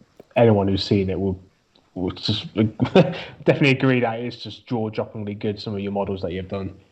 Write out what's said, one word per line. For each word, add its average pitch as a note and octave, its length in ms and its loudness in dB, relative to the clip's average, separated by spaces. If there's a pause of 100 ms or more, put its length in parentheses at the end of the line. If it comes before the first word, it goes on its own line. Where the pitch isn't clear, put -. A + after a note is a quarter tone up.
(360)
anyone G#2+ 320 6
who's G2 160 0
seen G2 240 2
it F#2 100 -4
will, F#2+ 220 -2 (540)
will F#2 160 -4
just - 440 -4
<laughs> - 880 0
definitely C#3+ 260 4
agree B2+ 300 2
that A#2 200 -2
it's A#2+ 160 -8
just - 300 -16
jaw-droppingly A2 720 -6
good, G#2+ 220 -4
some A2 140 -8
of G2 60 -6
your G2+ 120 -6
models G2 280 -2
that F2+ 120 -6
you've F#2 160 -6
done F#2+ 260 -8 (180)